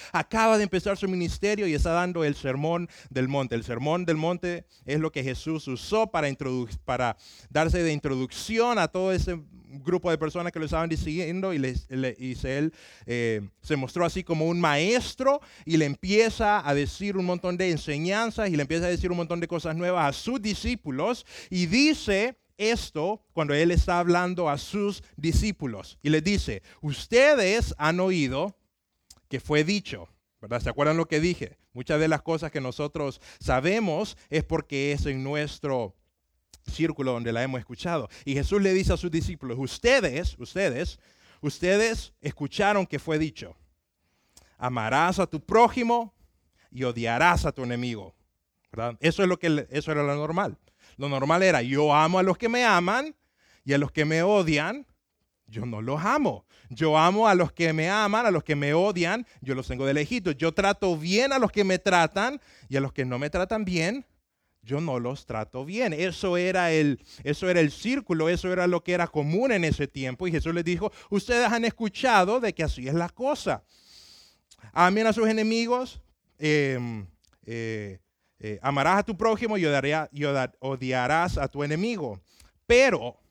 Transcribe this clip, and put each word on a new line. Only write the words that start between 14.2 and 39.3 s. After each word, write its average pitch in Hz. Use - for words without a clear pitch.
como 160
un 170
maestro 233
y 160
le 156
empieza 208
a 143
decir 185
un 185
montón 180
de 180
enseñanzas 190
y 170
le 147
empieza 165
a 180
decir 180
un 175
montón 170
de 170
cosas 165
nuevas 175
a 139
sus 240
discípulos 208
y 180
dice 233
esto 208
cuando 147
él 160
está 175
hablando 175
a 143
sus 202
discípulos 151
y 143
les 156
dice, 160
"Ustedes 226
han 160
oído 175
que 131
fue 151
dicho", 156
¿verdad? 117
¿Se 139
acuerdan 147
lo 165
que 156
dije? 165
Muchas 151
de 160
las 160
cosas 165
que 151
nosotros 143
sabemos 170
es 151
porque 143
es 143
en 131
nuestro 139
círculo 143
donde 117
la 117
hemos 131
escuchado. 123
Y 139
Jesús 143
le 196
dice 185
a -
sus 175
discípulos, 147